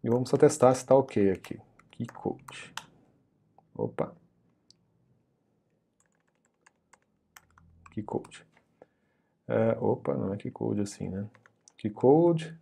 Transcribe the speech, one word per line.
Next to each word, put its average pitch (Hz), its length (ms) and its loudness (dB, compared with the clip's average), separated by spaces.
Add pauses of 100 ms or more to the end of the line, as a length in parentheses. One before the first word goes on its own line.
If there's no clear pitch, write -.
E 120 40 -2
vamos 123 200 0
só - 80 0
testar 131 380 6
se - 120 -8
tá 131 80 6
ok 110 380 4
aqui. - 280 -8 (300)
Key - 160 -10
code. - 680 -10 (1000)
Opa. - 400 -6 (3750)
Key 110 140 -10
code. - 420 -10 (1040)
É, 113 320 0
opa, - 340 -2
não 98 180 -4
é 101 40 -6
key 123 160 -10
code 107 300 -4
assim, 101 260 -8
né? 95 180 -8 (500)
Key 104 140 -6
code. 160 720 2